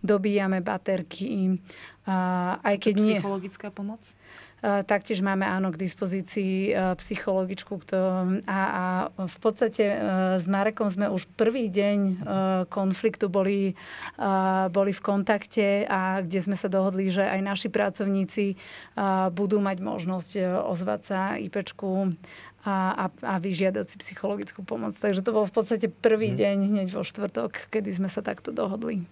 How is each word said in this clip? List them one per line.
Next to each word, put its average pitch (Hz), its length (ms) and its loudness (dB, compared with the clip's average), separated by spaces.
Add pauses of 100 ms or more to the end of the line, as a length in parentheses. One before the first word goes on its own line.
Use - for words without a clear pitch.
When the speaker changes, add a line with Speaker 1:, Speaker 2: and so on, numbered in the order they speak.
Speaker 1:
dobíjame 196 640 2
baterky, 185 960 -2 (480)
a 190 80 2 (480)
aj 202 160 4
keď 208 160 2
nie. 214 240 4
Speaker 2:
Psychologická 196 480 -6
pomoc? 202 320 -10 (640)
Speaker 1:
E, 202 200 2
taktiež 202 360 0
máme, 196 240 2
áno, 190 240 0
k 165 120 -4
dispozícii, 190 920 -2
e, 185 240 2
psychologičku, 190 880 -2
kto-, 185 640 2
a, 196 120 0
a 185 240 0 (440)
v - 120 -12
podstate, 220 520 2
e, - 40 0 (440)
s 170 80 -4
Marekom 208 400 2
sme 202 240 0
už 185 240 -4
prvý 233 320 2
deň, 202 320 2
e, 196 120 4 (600)
konfliktu 202 560 0
boli, 196 440 2
e, - 520 -8 (480)
boli 196 240 2
v - 80 -16
kontakte 202 800 2
a 190 400 0
kde 180 160 -2
sme 190 160 -2
sa 185 160 -2
dohodli, 190 400 2
že 190 160 2
aj 190 160 0
naši 196 240 -2
pracovníci, 196 840 0
e, 190 40 -6 (760)
budú 202 280 2
mať 196 240 0
možnosť, 185 460 -4 (100)
e, 185 80 2
ozvať 185 560 0
sa 190 160 -2 (160)
I 185 160 -6
P 202 80 -2
čku 190 560 -2 (480)
a, 190 400 0
a, - 20 -2 (140)
a 196 160 -2
vyžiadať 190 560 0
si - 80 -10
psychologickú 202 640 -6
pomoc. 214 320 -6
Takže 196 240 2
to 220 160 0
bol 214 80 4
v 190 120 -2
podstate 220 360 0
prvý 220 400 2
Speaker 3:
Mhm. - 80 0
Speaker 1:
deň 202 160 4 (160)
hneď 196 160 2
vo 190 160 -4
štvrtok, - 640 -6
kedy 214 240 -2
sme 190 160 0
sa 196 160 -6
takto 202 240 -6
dohodli. 208 640 -2